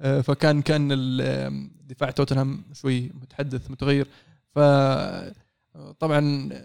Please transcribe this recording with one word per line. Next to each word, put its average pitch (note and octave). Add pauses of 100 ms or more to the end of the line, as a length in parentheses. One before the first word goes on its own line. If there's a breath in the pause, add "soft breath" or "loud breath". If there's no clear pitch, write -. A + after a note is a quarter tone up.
آه، C#3
فكان، D3
كان D3
ال-، C3
آم، C3+ (180)
دفاع C3
توتنهام C3+
شوي B2+ (120)
متحدث C3
متغير. C#3 (480 soft breath)
فطبعا C#3+ (140)